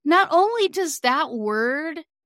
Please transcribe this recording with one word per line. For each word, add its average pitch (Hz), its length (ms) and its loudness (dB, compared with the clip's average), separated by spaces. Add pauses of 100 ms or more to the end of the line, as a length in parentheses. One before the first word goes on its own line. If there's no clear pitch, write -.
not 349 280 4
only 403 360 2
does 359 340 -4
that 262 300 0
word 247 720 -4 (220)